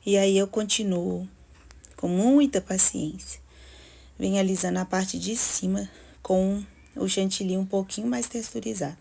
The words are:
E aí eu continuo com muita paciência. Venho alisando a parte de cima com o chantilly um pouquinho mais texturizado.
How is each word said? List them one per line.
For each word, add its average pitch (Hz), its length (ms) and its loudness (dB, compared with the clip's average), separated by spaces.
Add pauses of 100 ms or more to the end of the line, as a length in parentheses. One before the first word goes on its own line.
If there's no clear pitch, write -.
E 202 140 2
aí 196 180 4
eu 196 120 4
continuo 190 800 -2 (640)
com - 120 -6
muita 233 520 4
paciência. 185 800 0 (760)
Venho 190 220 0
alisando 190 400 2
a 185 60 -2
parte 190 340 -4
de 190 160 -4
cima 196 520 2 (360)
com 190 400 0 (320)
o 180 120 -2
chantilly 190 480 -2
um 190 120 0
pouquinho 196 400 -4
mais 240 200 0
texturizado. 220 720 -6